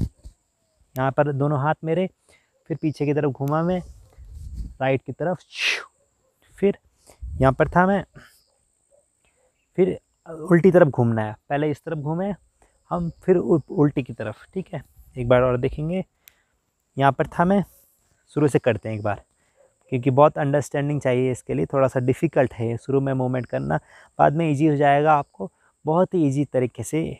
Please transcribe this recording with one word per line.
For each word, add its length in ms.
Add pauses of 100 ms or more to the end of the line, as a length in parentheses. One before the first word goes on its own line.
(960)
यहाँ 160
पर 220
दोनों 280
हाथ 140 (100)
मेरे, 240 (640)
फिर 120
पीछे 240
की 80
तरफ 160
घूमा 320
मैं, 200 (1000)
राइट 220
की 100
तरफ, 260 (1200)
फिर 200 (440)
यहाँ 300
पर 160
था 180
मैं, 180 (1700)
फिर 200 (300)
उल्टी 420
तरफ 180
घूमना 340
है। 120 (140)
पहले 220
इस 140
तरफ 140
घूमे 340 (580)
हम, 200 (140)
फिर 120
उ-, 240 (100)
उल्टी 320
की 100
तरफ, 320 (100)
ठीक 180
है। 100 (360)
एक 100
बार 140
और 140
देखेंगे, 480 (920)
यहाँ 160
पर 140
था 180
मैं, 180 (720)
शुरू 120
से 100
करते 300
हैं 80
एक 60
बार, 200 (720)
क्योंकि 180
बहुत 280
अंडरस्टैंडिंग 640
चाहिए 320
इसके 220
लिए, 120
थोड़ा 220
सा 120
डिफ़िकल्ट 540
है 220
शुरू 240
में 120
मूवमेंट 340
करना, 340 (380)
बाद 180
में 140
ईजी 160
हो 100
जाएगा 380
आपको, 360 (340)
बहुत 300
ही 120
ईजी 180
तरीके 380
से, 380